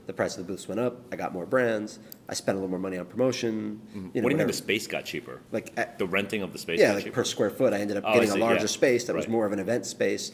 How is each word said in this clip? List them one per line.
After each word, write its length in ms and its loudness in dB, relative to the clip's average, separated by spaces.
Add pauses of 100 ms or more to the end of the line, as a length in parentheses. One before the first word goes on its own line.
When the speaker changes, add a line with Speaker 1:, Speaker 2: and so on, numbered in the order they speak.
Speaker 1:
The 60 -8
price 240 -2
of 100 -8
the 60 -6
booths 160 -8
went 120 -4
up. 200 -2 (120)
I 40 -4
got 160 -4
more 140 -6
brands. 520 0 (300)
I 60 -6
spent 220 0
a 40 -2
little 100 -2
more 80 -2
money 180 -4
on 100 -6
promotion. 840 -2
Speaker 2:
Mm-hmm. 100 -12
Speaker 1:
You 40 -8
know, 40 -8
Speaker 2:
What 60 -12
do 60 -2
you 40 2
mean 140 4
Speaker 1:
whatever. 160 2
Speaker 2:
the 0 -
space 340 0
got 180 -4
cheaper? 360 -8 (100)
Speaker 1:
Like, 260 -4
at 220 -4
Speaker 2:
The 80 0
renting 360 0
of 100 -6
the 80 -12
space 180 0
Speaker 1:
Yeah, 100 8
Speaker 2:
got 80 4
Speaker 1:
like, 80 -2
Speaker 2:
cheaper? 120 -8
Speaker 1:
per 80 2
square 260 2
foot, 220 4
I 60 0
ended 180 -2
up 100 -2
Speaker 2:
Oh, 40 2
I 40 6
Speaker 1:
getting 140 6
a 60 0
Speaker 2:
see, 40 2
Speaker 1:
larger 220 4
Speaker 2:
yeah. 60 0
Speaker 1:
space 380 4
that 120 -2
was 80 -2
Speaker 2:
Right. 80 -4
Speaker 1:
more 140 4
of 60 -2
an 60 -2
event 260 0
space. 500 -2